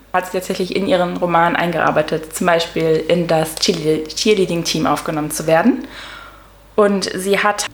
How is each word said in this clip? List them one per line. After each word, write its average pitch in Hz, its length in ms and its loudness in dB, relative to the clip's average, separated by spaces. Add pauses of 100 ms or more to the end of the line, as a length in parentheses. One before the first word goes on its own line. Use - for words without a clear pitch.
(140)
hat 185 100 0
sie 185 80 -12
tatsächlich 185 420 -4
in 190 140 -2
ihren 180 300 0
Roman 170 380 2
eingearbeitet. 160 800 0
Zum 185 120 -2
Beispiel 165 600 2
in 170 200 2
das 160 300 0
Cheerle-, 156 520 0
Cheerleading-Team 175 800 0
aufgenommen 151 440 -2
zu 156 160 -6
werden. 180 400 4 (920)
Und 202 380 2
sie 190 240 0
hat 208 360 0